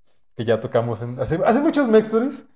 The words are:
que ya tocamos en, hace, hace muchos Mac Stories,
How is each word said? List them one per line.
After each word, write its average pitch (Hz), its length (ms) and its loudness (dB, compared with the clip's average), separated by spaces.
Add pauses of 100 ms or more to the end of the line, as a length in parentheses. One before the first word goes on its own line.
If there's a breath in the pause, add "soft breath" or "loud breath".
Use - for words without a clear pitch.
(360)
que 120 80 -6
ya 110 160 2
tocamos 120 400 -2
en, 120 180 -8
hace, 135 260 -2
hace 240 160 4
muchos 285 280 0
Mac 220 140 4
Stories, 226 420 -2 (120)